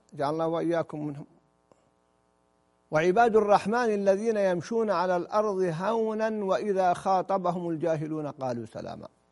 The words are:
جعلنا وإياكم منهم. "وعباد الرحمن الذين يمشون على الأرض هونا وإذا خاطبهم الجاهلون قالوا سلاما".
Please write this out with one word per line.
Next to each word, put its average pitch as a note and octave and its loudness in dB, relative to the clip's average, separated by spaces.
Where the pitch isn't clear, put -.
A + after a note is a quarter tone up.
جعلنا D3+ -2
وإياكم E3 -2
منهم. D3 -10
"وعباد F#3 4
الرحمن G#3+ 4
الذين G3+ 2
يمشون G3+ 0
على F3+ 2
الأرض F#3 0
هونا A3 -2
وإذا F#3+ 2
خاطبهم F3+ -2
الجاهلون D#3 -4
قالوا B2+ -6
سلاما". F2 -14